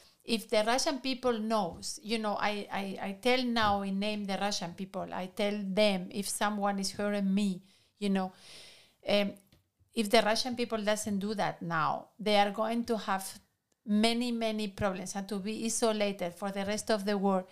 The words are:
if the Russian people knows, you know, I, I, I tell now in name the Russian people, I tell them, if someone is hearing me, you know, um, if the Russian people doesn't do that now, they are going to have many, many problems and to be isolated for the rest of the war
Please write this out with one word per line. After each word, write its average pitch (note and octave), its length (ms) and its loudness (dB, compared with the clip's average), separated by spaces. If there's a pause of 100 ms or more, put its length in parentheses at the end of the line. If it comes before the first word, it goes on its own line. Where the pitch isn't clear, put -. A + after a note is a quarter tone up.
(240)
if - 260 -2
the G#3+ 160 4
Russian C4 320 2
people B3+ 400 0
knows, G#3 640 -2
you A3 160 -2
know, G#3+ 220 -2
I, G#3 320 0
I, G3 260 -6 (100)
I G3 140 -6
tell B3+ 220 4
now A3 380 2
in G3 180 -2
name G#3 240 -2
the F#3+ 140 -2
Russian G3 360 -2
people, F#3 380 -8
I F3 140 -6
tell G3+ 360 -2
them, F#3+ 480 2
if G3 180 -4
someone G3+ 520 0
is F#3+ 120 -2
hearing G3+ 400 0
me, G3 300 2 (380)
you G3+ 100 0
know, F#3+ 220 0 (760)
um, G3+ 240 4 (640)
if A3 160 0
the A3+ 120 6
Russian A#3 340 0
people A#3 260 -2
doesn't G#3 360 0
do G#3 160 -2
that F3+ 280 -2
now, E3 460 0 (100)
they G#3 180 2
are G3+ 140 6
going A3 360 -2
to A#3 100 0
have G3 420 -4 (480)
many, A#3 460 4
many A3 360 -2
problems F#3+ 480 -4
and G3 120 -6
to G#3 100 -4
be A3 260 -4
isolated G#3 720 0
for G3 160 -6
the G3 140 -4
rest G#3 260 -2
of G#3+ 160 0
the G#3 100 2
war F#3+ 360 2